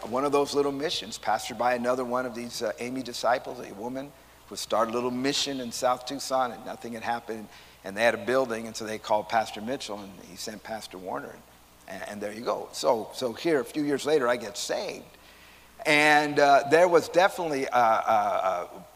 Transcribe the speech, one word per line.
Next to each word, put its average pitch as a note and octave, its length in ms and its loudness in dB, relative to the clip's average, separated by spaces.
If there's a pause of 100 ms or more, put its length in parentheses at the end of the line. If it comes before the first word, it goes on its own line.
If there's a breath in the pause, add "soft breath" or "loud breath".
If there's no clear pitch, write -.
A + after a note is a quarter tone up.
one C3 160 0
of D3 60 2
those C#3 240 2
little C#3+ 160 2
missions, C#3 480 -6
pastored G#2+ 380 -4
by B2 180 2
another B2 280 0
one B2 220 -2
of A#2+ 80 -8
these, A#2+ 280 -10
uh, A2 180 -2
Amy B2+ 240 -6
disciples, B2 560 -2
a - 160 -12
woman C3 360 -8 (380 loud breath)
who G2+ 80 -10
started A2 340 0
a A#2 40 -6
little B2 160 0
mission C3+ 500 -2
in A#2 100 -8
South B2+ 340 0
Tucson, C3 460 -2
and - 140 -14
nothing A#2 280 -10
had A2 100 -10
happened. A2+ 440 -6 (380 loud breath)
And F#2+ 100 -8
they A2 80 0
had A#2 100 6
a G#2+ 120 -6
building, A#2 420 0
and A2 80 -12
so A2 100 -8
they G#2+ 120 -4
called G#2 320 0
Pastor G#2+ 320 0
Mitchell, A2 380 -6
and G2 120 -14 (180)
he F2 60 -18
sent G#2+ 280 -12
Pastor A2 340 -10
Warner, B2+ 380 -8 (520)
and, F#2+ 220 -10
and G#2 120 -8
there G#2 100 -4
you A2 100 -10
go. - 300 -4
So, A#2+ 420 0
so A#2+ 200 -4
here, D#3 260 2
a A#2 60 -2
few D3+ 180 -4
years C#3+ 220 0
later, C#3+ 220 2
I B2 80 4
get G#2+ 220 -10
saved. - 480 -6 (800 loud breath)
And, D3+ 540 6
uh, C#3 300 8
there E3+ 180 8
was E3+ 220 6
definitely, E3 580 2
uh, B2 120 2
uh, G2+ 920 2
uh, F#2 80 -16 (140)